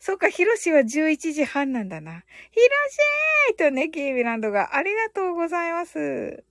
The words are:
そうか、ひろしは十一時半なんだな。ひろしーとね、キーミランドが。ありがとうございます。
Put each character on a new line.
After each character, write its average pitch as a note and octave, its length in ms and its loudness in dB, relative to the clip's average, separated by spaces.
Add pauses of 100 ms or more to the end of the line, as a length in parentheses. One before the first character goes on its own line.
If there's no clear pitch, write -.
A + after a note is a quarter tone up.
そ F#4+ 140 -4
う F#4+ 40 -10
か、 E4+ 100 2
ひ F4+ 160 0
ろ A4 120 2
し F4 160 -2
は C#4+ 120 6
十 D4 240 0
一 D#4 240 -2
時 D4 120 0
半 C#4 280 -4
な A#3 120 -4
ん F#3 40 -10
だ E3 120 -10
な。 E3 240 -16 (260)
ひ - 60 -2
ろ A#4 80 8 (840)
し - 40 0
ー - 20 -8
と D#4 140 4
ね、 C#4 200 -2
キ D#4+ 100 -8
ー C#4 140 -2
ミ B3 100 0
ラ A#3 120 -2
ン A3+ 40 -6
ド G#3+ 100 -2
が。 G3+ 260 0
あ - 60 0
り F#4+ 120 -2
が A4 160 -2
と F#4+ 200 -2
う F4 40 -4
ご E4+ 120 -2
ざ E4+ 220 -4
い E4 40 -4
ま E4+ 140 -4
す。 - 640 -6